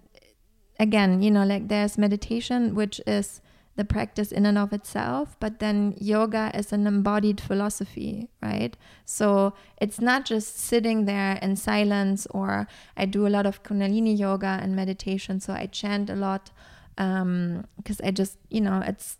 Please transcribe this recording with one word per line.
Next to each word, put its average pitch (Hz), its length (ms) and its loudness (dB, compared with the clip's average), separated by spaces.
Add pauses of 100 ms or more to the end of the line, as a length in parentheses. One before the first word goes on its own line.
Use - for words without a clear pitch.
(800)
again, 202 420 4
you 214 100 6
know, 202 140 6
like, 196 220 0
there's 208 300 0
meditation, 220 800 0
which 208 320 -2
is 208 340 -2 (340)
the 202 100 -2
practice 208 460 -2
in 202 160 4
and 208 100 4
of 202 160 0
itself, 262 640 -4
but 220 200 -6
then 208 400 0
yoga 214 560 0
is 208 180 -4
an 208 140 2
embodied 202 520 2
philosophy, 208 880 -4 (140)
right? 214 340 -4 (300)
So 202 480 2 (260)
it's 208 220 -4
not 254 240 2
just 220 320 -4
sitting 220 480 2
there 196 380 0
in 190 120 0
silence, 202 760 0
or 196 360 -2 (300)
I 196 80 0
do 202 220 2
a - 20 4
lot 202 160 2
of 196 160 -2
Kundalini 208 560 0
yoga 196 440 0
and 190 140 -2
meditation, 190 640 -4
so 196 140 -6
I - 140 -6
chant 202 420 -4
a 190 60 -6
lot, 196 340 -4 (480)
um, 180 680 -2 (200)
'cause - 180 -6
I 196 60 0
just, 190 300 -2 (100)
you 220 120 0
know, 190 220 0
it's, - 360 -8